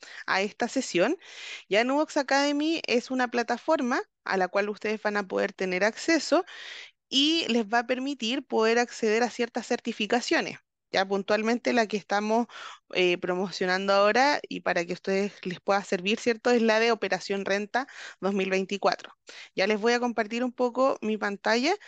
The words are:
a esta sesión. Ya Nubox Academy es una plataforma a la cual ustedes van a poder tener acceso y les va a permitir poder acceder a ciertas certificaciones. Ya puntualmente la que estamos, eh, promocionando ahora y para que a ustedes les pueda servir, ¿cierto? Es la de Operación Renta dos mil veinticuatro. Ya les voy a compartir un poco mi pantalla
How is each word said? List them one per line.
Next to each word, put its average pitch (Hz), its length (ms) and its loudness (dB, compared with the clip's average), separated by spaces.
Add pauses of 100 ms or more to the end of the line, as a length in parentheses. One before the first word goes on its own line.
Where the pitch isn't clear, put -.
(260)
a 190 160 0
esta 214 260 -2
sesión. 247 500 0 (520)
Ya 214 160 4
Nubox 285 320 0
Academy 285 720 0
es 233 220 0
una 254 200 -2
plataforma 247 720 0 (240)
a - 100 0
la 185 140 2
cual 202 180 0
ustedes 214 340 -4
van 208 140 -2
a 208 100 -2
poder 196 280 0
tener 185 320 0
acceso 311 580 2 (640)
y 302 400 2
les 226 180 2
va 226 140 0
a 233 80 -2
permitir 254 580 -4
poder 226 340 2
acceder 233 440 0
a 240 60 2
ciertas 233 360 -4
certificaciones. 233 920 -2 (320)
Ya 190 160 0
puntualmente 214 680 0
la 226 140 4
que 208 100 -4
estamos, 214 480 0 (480)
eh, 180 240 2
promocionando 185 760 0
ahora 214 540 4
y 185 120 -8
para 180 260 -2
que 175 60 -6
a - 20 -4
ustedes 196 480 -2
les 175 180 -8
pueda 196 240 0
servir, 196 360 -2
¿cierto? 240 320 0
Es 240 100 4
la 220 180 4
de 233 120 4
Operación 196 540 -2
Renta 208 420 -2 (340)
dos 196 140 0
mil 190 160 0
veinticuatro. 190 600 -2 (440)
Ya 185 100 2
les 214 160 0
voy 233 120 4
a 240 60 2
compartir 233 440 -2
un 247 80 -2
poco 254 500 0
mi 214 160 -2
pantalla 214 560 0 (140)